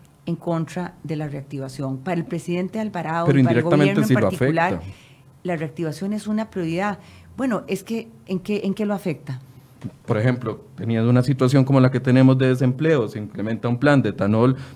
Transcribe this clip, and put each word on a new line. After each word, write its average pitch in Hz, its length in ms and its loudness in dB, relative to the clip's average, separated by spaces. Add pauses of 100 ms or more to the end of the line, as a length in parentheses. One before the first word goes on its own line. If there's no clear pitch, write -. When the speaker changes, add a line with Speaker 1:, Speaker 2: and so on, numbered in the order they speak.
(240)
Speaker 1:
en 170 120 -4
contra 170 640 -6
de 156 140 -6
la 151 100 -6
reactivación. 135 720 -8
Para 170 220 -4
el 165 60 -6
presidente 175 520 -6
Alvarado 170 480 -4
Speaker 2:
Pero 139 140 4
Speaker 1:
y - 20 6
para 120 160 4
el 120 60 2
Speaker 2:
indirectamente 147 300 4
Speaker 1:
gobierno 208 80 2
en 220 60 0
Speaker 2:
sí 135 60 4
lo 117 60 4
Speaker 1:
particular, 135 540 2
Speaker 2:
afecta. 90 220 -10 (460)
Speaker 1:
la 180 140 -4
reactivación 160 580 -6
es 214 120 -8
una 214 220 -4
prioridad. 185 500 -4 (380)
Bueno, 233 300 -2
es 190 180 -6
que, 226 240 -8 (160)
¿en 185 140 -4
qué, 202 260 -4
en 196 80 0
qué 208 140 -4
lo 208 80 -2
afecta? 156 480 -6 (640)
Speaker 2:
Por 113 100 0
ejemplo, 117 480 -2 (120)
teniendo 113 340 0
una 123 120 4
situación 131 440 4
como 135 120 4
la 127 120 6
que 127 100 -2
tenemos 131 380 6
de 131 80 2
desempleo, 131 600 2
se 104 120 -8
implementa 104 500 -6
un 120 80 0
plan 139 240 4
de 110 80 2
etanol 110 480 2 (200)